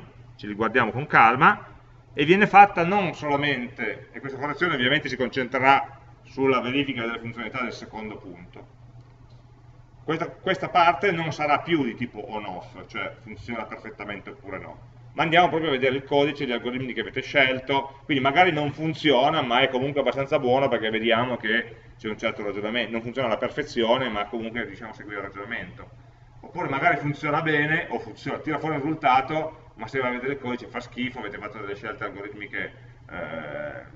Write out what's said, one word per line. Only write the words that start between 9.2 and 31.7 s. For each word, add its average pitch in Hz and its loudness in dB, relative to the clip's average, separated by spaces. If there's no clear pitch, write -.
Questa, 156 -4
questa 185 -4
parte 175 4
non 165 -2
sarà 147 2
più 160 0
di 110 -4
tipo 107 -8
on-off, 92 -10
cioè 95 -8
funziona 110 -10
perfettamente 104 -12
oppure 98 -12
no, 82 -16
ma 147 0
andiamo 170 6
proprio 160 0
a 147 2
vedere 127 2
il 139 -6
codice, 143 2
gli 123 -2
algoritmi 123 -4
che 104 -6
avete 107 -6
scelto, 135 0
quindi 139 0
magari 165 6
non 147 0
funziona, 151 2
ma 123 4
è 135 4
comunque 139 0
abbastanza 135 2
buono 131 4
perché 110 0
vediamo 113 2
che 113 -2
c'è 113 -8
un 107 -6
certo 110 -4
ragionamento, 104 -4
non 113 -4
funziona 120 -4
alla 104 0
perfezione, 123 0
ma 104 -2
comunque 117 -6
riusciamo 104 -14
a - -16
seguire 104 -10
il 98 -8
ragionamento. 95 -12
Oppure 165 -8
magari 143 2
funziona 147 -2
bene, 156 0
o 120 -4
funziona, 110 -8
tira 151 -4
fuori 151 -4
un 139 -4
risultato, 151 0
ma 110 -12
se 135 -4
vai 123 0
a - -2
vedere 127 -4
il 139 -10
codice 123 -6
fa 120 -10
schifo, 120 -8
avete 104 -8
fatto 107 -12
delle 101 -8